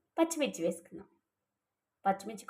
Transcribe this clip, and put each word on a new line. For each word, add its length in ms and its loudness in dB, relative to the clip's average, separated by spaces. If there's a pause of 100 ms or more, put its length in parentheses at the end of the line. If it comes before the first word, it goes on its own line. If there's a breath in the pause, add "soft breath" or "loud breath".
(200)
పచ్చిమిర్చి 480 0
వేసుకుందాం. 420 -8 (960)
పచ్చిమిర్చి 440 -2